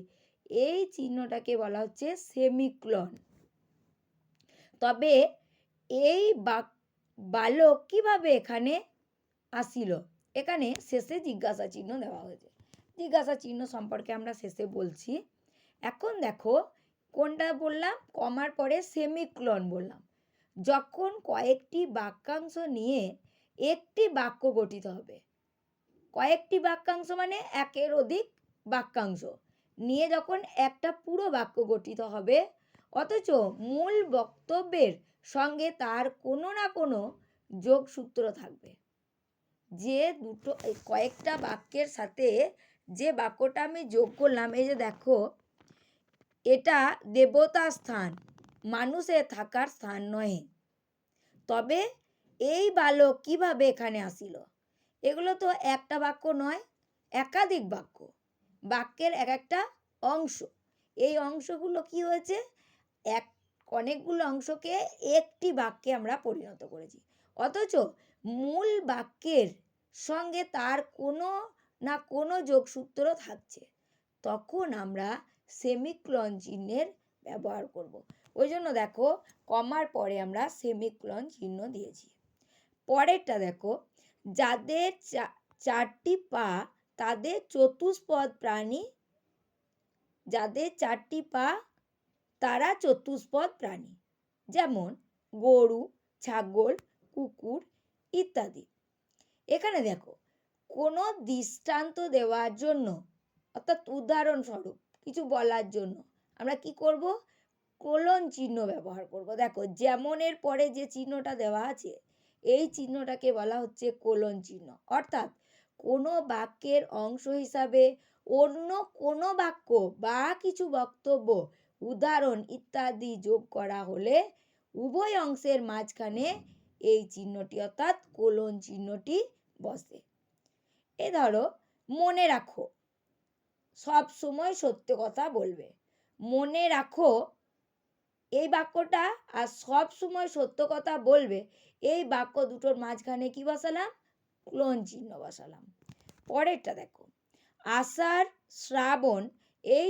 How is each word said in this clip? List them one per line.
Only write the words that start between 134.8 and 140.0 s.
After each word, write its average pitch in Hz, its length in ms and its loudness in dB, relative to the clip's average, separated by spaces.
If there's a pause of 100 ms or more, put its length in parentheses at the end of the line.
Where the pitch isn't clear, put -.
কথা 269 260 -2
বলবে। 185 380 -4 (520)
মনে 285 440 0 (120)
রাখো 269 360 4 (1200)
এই 294 240 0
বাক্যটা 339 480 0 (340)
আর 233 100 -2 (160)
সব 285 240 2 (120)
সময় 359 360 -4